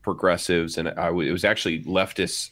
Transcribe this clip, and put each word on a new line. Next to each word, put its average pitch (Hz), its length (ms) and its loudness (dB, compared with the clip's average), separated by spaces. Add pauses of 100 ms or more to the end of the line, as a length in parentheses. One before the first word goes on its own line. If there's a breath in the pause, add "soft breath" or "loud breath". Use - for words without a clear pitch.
progressives, 85 720 2
and 80 120 -2
I 85 180 -2
w-, 82 240 0
it - 20 0
was 90 140 0
actually 90 380 0
leftist 95 680 -2